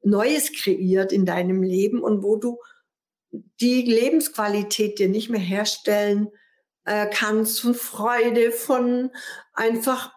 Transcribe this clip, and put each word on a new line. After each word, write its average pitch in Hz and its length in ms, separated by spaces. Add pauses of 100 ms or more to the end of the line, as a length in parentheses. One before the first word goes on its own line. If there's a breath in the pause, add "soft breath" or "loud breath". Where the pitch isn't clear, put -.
Neues 226 500
kreiert 190 600
in 196 140
deinem 180 360
Leben 196 400
und 208 200
wo 208 140
du 240 220 (1000 loud breath)
die 247 220
Lebensqualität 220 1160
dir 190 100
nicht 220 200
mehr 226 120
herstellen, 208 880 (560 soft breath)
äh, 208 240
kannst, 220 520
von 240 140
Freude, 233 760
von 247 580 (420 loud breath)
einfach 233 640